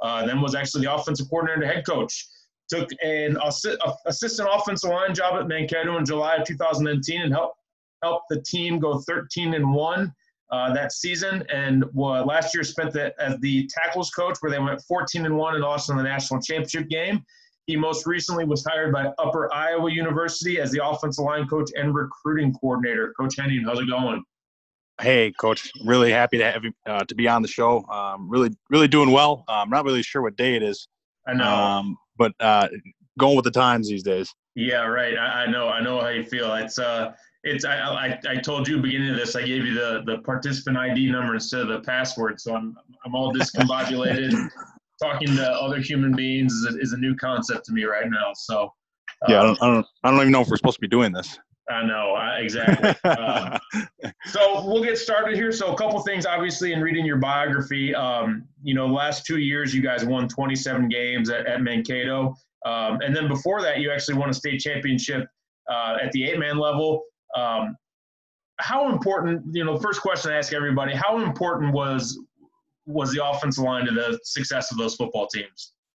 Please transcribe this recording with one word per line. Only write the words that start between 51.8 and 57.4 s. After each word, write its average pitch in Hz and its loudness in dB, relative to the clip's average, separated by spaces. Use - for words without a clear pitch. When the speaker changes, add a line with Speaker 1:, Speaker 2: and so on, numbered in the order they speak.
Speaker 1:
know, 107 0
I, 113 -2
exactly. 117 2
Speaker 2:
<laughs> - -2
Speaker 1:
Uh, 156 0
so 196 4
we'll 226 2
get 233 0
started 220 0
here. 226 0
So 196 -2
a - -2
couple 214 0
things, 190 -2
obviously, 175 0
in 156 0
reading 160 0
your 147 2
biography, 139 0